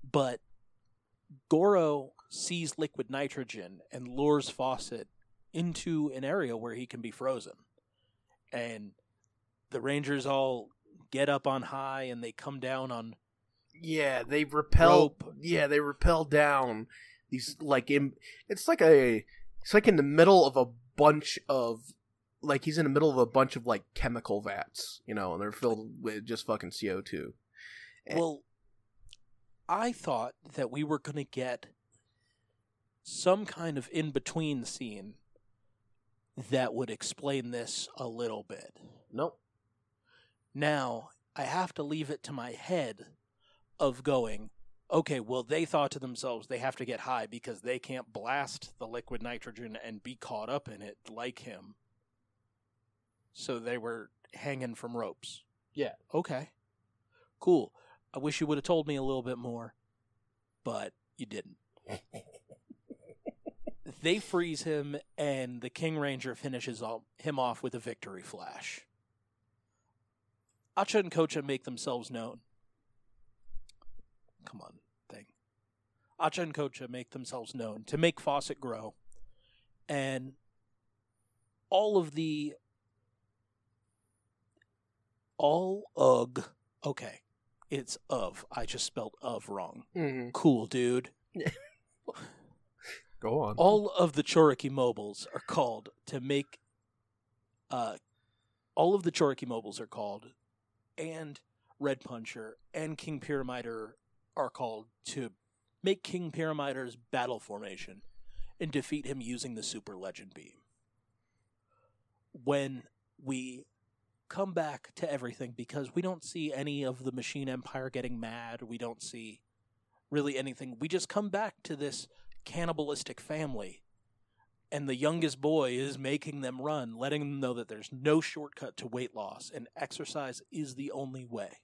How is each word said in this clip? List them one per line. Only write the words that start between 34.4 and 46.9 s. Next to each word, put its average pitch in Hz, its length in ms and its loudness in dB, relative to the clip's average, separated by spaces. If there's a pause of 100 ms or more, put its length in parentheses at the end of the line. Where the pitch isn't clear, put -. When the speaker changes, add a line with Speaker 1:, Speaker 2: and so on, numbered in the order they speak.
Speaker 1:
scene 104 500 -10 (1400)
that 127 220 4
would 120 160 -2
explain 135 640 -4
this 120 380 -6 (100)
a 131 100 -6
little 113 360 -4
bit. - 280 -14 (400)
Speaker 2:
Nope. 233 260 -2 (1160)
Speaker 1:
Now, 139 560 0 (260)
I 143 60 -4
have 170 320 -2
to 156 80 -6
leave 147 260 -4
it 147 160 -8
to - 80 -10
my 123 200 -8
head 127 540 -4 (760)
of 131 220 0
going, 113 480 0 (400)
"Okay, 151 300 2
well, 123 220 -4
they 151 220 0
thought 147 280 2
to 156 60 -8
themselves 123 480 -8
they 127 120 -6
have 131 180 -2
to 131 80 -6
get 117 160 -6